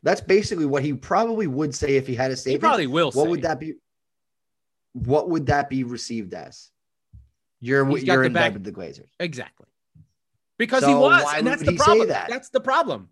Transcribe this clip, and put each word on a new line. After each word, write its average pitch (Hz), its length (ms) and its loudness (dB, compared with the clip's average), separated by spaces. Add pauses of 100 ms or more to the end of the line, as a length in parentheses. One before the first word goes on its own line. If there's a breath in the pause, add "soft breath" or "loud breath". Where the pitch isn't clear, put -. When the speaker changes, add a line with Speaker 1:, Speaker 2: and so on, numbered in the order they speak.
Speaker 1:
That's 175 180 2
basically 190 460 0
what 139 160 0
he 147 100 -2
probably 214 540 -2
would 139 260 -4
say 139 220 0
if 135 100 0
he 135 80 -6
had 127 160 -2
a 131 60 -4
Speaker 2:
He 131 60 -8
Speaker 1:
statement. 135 200 -2
Speaker 2:
probably 254 240 2
will 151 220 0
Speaker 1:
What 127 160 0
Speaker 2:
say. 160 60 2
Speaker 1:
would 170 120 -2
that 156 180 -2
be? 156 140 -12 (1200)
What 127 360 0
would 160 180 -2
that 143 220 2
be 131 140 -4
received 113 500 -10
as? - 360 -16 (880)
You're, 135 280 2
Speaker 2:
He's 139 160 0
got 131 100 2
Speaker 1:
you're 131 100 4
Speaker 2:
the 131 40 2
Speaker 1:
in 123 60 -2
Speaker 2:
back 165 200 0
Speaker 1:
bed - 0 -
with 98 100 -12
the 98 80 -12
Glazers. 82 380 -16 (100)
Speaker 2:
Exactly. 139 480 -12 (920)
Because 240 260 2
he 277 80 6
Speaker 1:
So 269 80 6
Speaker 2:
was, 311 240 6
Speaker 1:
why - 140 -2
Speaker 2:
and 226 100 0
that's 277 120 -2
Speaker 1:
would 214 80 -8
Speaker 2:
the - 60 2
Speaker 1:
he 170 40 -4
say 285 80 2
Speaker 2:
problem. 349 240 6
Speaker 1:
that? 113 200 -4
Speaker 2:
That's 247 200 -10
the 262 100 -2
problem. 262 520 -2